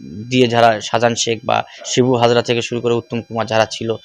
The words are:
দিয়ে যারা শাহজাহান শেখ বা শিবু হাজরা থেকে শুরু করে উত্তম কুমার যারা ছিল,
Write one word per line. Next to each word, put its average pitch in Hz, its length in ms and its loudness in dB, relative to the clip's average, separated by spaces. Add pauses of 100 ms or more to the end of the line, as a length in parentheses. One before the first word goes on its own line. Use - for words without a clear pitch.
(300)
দিয়ে 127 180 4
যারা 117 340 4
শাহজাহান 117 340 -2
শেখ 113 300 -4
বা 110 180 0 (220)
শিবু 127 300 2
হাজরা 120 260 2
থেকে 117 200 -2
শুরু 117 200 -6
করে 117 120 0
উত্তম 117 280 -4
কুমার 113 240 -6
যারা 110 260 0
ছিল, 113 340 -6